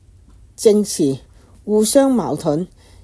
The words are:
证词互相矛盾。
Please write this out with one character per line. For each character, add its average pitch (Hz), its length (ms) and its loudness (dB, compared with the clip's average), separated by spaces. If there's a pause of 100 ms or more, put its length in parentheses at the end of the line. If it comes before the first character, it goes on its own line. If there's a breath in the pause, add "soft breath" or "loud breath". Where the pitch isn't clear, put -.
(560)
证 208 260 2
词 139 360 -4 (480 soft breath)
互 214 180 0
相 269 260 2
矛 165 240 -2
盾。 160 320 -4 (380 soft breath)